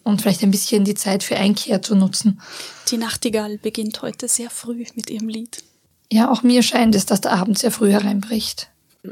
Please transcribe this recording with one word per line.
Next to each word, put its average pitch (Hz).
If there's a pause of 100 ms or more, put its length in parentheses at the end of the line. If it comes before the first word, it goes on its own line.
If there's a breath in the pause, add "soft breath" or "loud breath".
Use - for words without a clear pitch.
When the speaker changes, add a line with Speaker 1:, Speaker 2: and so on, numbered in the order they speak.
Speaker 1:
und 208
vielleicht 190
ein 196
bisschen 202
die 208
Zeit 196
für -
Einkehr 202
zu 220
nutzen. 190 (500 loud breath)
Speaker 2:
Die 233
Nachtigall 220
beginnt 214
heute 233
sehr 233
früh 233 (100)
mit -
ihrem 220
Lied. 220 (500)
Speaker 1:
Ja, 226
auch 247
mir 247
scheint 226
es, 196
dass 196
der -
Abend 185
sehr 233
früh 202
hereinbricht. 202 (440)